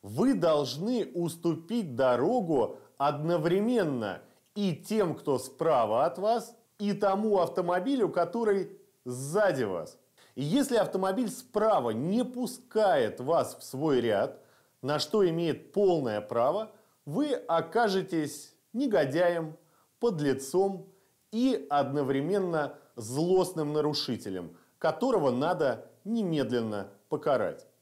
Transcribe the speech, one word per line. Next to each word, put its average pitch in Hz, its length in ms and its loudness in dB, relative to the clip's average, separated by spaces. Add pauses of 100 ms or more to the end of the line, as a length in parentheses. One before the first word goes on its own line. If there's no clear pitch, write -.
Вы 151 320 0
должны 160 800 0
уступить 170 800 -4
дорогу 135 840 2 (180)
одновременно 160 1300 0 (320)
и 196 200 0
тем, 202 380 0
кто 139 240 -2
справа 123 680 2
от 175 120 -2
вас, 220 400 -2 (220)
и 202 120 -2
тому 202 480 2
автомобилю, 180 720 0
который 214 640 0 (340)
сзади 139 580 0
вас. 90 340 -4 (360)
И 127 100 -6
если 240 320 0
автомобиль 190 540 0
справа 185 640 0
не 175 340 -2
пускает 202 960 0
вас 139 360 0
в - 60 -20
свой 135 380 0
ряд, 110 400 0 (400)
на 147 180 -2
что 208 300 2
имеет 165 420 -2
полное 160 480 2
право, 143 540 0 (320)
вы 262 260 -2
окажетесь 170 1200 -2 (200)
негодяем, 170 840 0 (460)
подлецом 185 920 0 (380)
и 240 380 0
одновременно 147 1080 0 (200)
злостным 156 760 0
нарушителем, 120 840 -4 (200)
которого 190 540 0
надо 139 580 -2 (140)
немедленно 123 840 -2 (180)
покарать. 120 580 -2 (160)